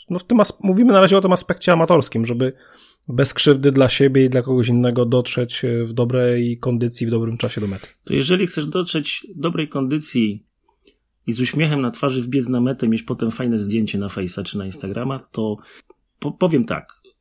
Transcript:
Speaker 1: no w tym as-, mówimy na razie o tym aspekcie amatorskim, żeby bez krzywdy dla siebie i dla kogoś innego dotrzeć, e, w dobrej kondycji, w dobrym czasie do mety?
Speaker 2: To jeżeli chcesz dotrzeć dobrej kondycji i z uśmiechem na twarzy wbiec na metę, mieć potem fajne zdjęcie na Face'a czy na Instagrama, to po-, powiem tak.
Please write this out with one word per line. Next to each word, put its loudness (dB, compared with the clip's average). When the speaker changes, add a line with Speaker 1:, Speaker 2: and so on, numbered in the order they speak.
Speaker 1:
no -4
w -10
tym 4
as-, 0
mówimy 4
na 8
razie 6
o 6
tym 2
aspekcie 0
amatorskim, 2
żeby -2
bez 0
krzywdy 4
dla 4
siebie 4
i 2
dla 0
kogoś 0
innego 2
dotrzeć, -2
e, -2
w -10
dobrej 0
kondycji, -2
w -2
dobrym -2
czasie -6
do -4
mety? -8
Speaker 2:
To -6
jeżeli 0
chcesz -6
dotrzeć -6
dobrej -4
kondycji -4
i -4
z -4
uśmiechem 0
na -2
twarzy -2
wbiec -2
na 0
metę, 0
mieć 0
potem -4
fajne -2
zdjęcie -2
na -4
Face'a -8
czy -10
na -6
Instagrama, -8
to -6
po-, -6
powiem 0
tak. -10